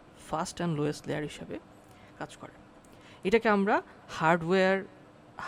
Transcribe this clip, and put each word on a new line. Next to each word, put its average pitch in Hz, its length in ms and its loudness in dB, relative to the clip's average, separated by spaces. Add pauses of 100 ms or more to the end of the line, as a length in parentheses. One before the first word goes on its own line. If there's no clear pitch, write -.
(300)
first 160 260 -6
and 170 220 -2
lowest 147 280 -2
layer 147 160 -4
হিসাবে - 360 -10 (600)
কাজ - 180 -12
করে। - 160 -16 (720)
এটাকে 226 240 2
আমরা 208 340 4 (380)
hardware 180 600 4 (680)